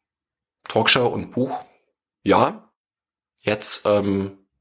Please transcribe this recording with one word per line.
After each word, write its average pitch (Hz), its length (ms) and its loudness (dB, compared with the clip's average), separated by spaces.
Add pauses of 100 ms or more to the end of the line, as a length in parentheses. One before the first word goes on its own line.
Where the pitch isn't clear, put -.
(680)
Talkshow 120 400 2
und 98 260 -6
Buch, - 320 -4 (580)
ja, - 500 0 (640)
jetzt, - 460 -2
ähm, 98 540 0 (220)